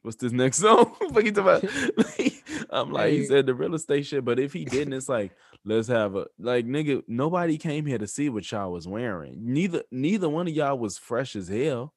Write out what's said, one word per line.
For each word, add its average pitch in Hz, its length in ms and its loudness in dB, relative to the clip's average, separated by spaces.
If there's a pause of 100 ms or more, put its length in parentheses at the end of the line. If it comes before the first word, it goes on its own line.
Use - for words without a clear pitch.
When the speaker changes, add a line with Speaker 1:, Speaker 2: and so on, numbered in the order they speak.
Speaker 1:
what's 113 160 -10
this 123 160 -2
next 127 260 2
song?" 214 420 6
<laughs> 370 120 -4
Fuck 214 120 6
you 214 80 2
talking 190 360 4
about? 247 400 0 (100)
<laughs> - 520 -4
I'm 131 200 -2
like, 123 220 2
he 147 60 2
Speaker 2:
Hey. 143 80 0
Speaker 1:
said 135 200 6
the 127 80 2
real 160 200 -2
estate 143 320 0
shit, 139 180 -4
but 120 160 2
if 139 140 -2
he 165 100 -6
didn't, 135 300 -2
it's 131 140 -8
like, 110 240 -2 (320)
"Let's 107 240 0
have 107 280 2
a," 92 100 -4 (120)
like, 120 280 0
nigga, 143 400 -2
nobody 160 520 0
came 151 280 -4
here 131 120 -2
to 104 80 -4
see 147 220 -2
what 107 220 -6
y'all 98 220 -4
was 87 160 -8
wearing. 92 480 -6 (160)
Neither, 170 380 0
neither 165 380 -2
one 170 200 -2
of 160 60 -6
y'all 139 240 0
was 110 200 -4
fresh 123 380 -4
as 92 120 -8
hell. 127 480 -2